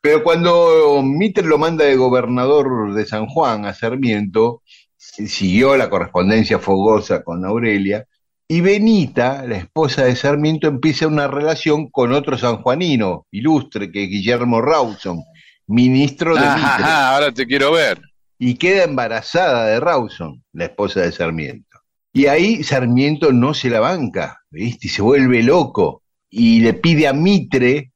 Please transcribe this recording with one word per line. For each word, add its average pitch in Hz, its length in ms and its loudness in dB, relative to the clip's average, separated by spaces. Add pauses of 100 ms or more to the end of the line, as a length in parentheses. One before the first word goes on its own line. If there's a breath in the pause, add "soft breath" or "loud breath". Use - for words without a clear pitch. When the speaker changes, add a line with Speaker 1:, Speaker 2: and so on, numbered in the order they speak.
Speaker 1:
Pero 151 220 2
cuando 165 800 4
Mitre 175 420 0
lo 156 140 2
manda 160 260 0
de 139 120 4
gobernador 127 960 0
de 107 100 -2
San 107 220 -6
Juan 123 400 -2
a 98 80 -8
Sarmiento, 113 880 -2 (340 soft breath)
siguió 107 800 0
la 120 140 0
correspondencia 98 720 0
fogosa 98 640 0
con 85 200 -8
Aurelia, 104 640 -2 (400)
y 170 140 0
Benita, 175 840 0
la 117 120 -6
esposa 139 480 -2
de 127 100 4
Sarmiento, 151 540 0
empieza 147 400 0
una 147 180 0
relación 147 640 -2
con 123 220 0
otro 139 260 -2
sanjuanino 120 960 -2
ilustre, 113 580 -2
que 101 140 -6
es 92 60 -8
Guillermo 117 520 -2
Rawson, 110 580 -4 (460 soft breath)
ministro 135 680 2
de 131 100 0
Speaker 2:
Ajá, 143 100 0
Speaker 1:
Mitre. 143 280 -2
Speaker 2:
ajá, 143 300 2
ahora 143 180 0
te 127 140 -6
quiero 139 260 0
ver. 143 280 0 (380)
Speaker 1:
Y 123 160 0
queda 180 300 2
embarazada 123 840 -2
de 110 140 2
Rawson, 113 720 -4
la 82 140 -8
esposa 98 340 -4
de 85 100 0
Sarmiento. 82 640 -8 (360)
Y 139 140 2
ahí 165 360 2
Sarmiento 135 680 0
no 127 200 2
se 135 160 -4
la 113 120 0
banca, 117 580 -4 (120)
¿viste? 113 360 -10
Y - 40 -8
se - 120 -4
vuelve 127 400 4
loco. 123 640 0 (260)
Y 113 300 4
le 113 140 4
pide 156 340 2
a 135 40 0
Mitre 143 840 0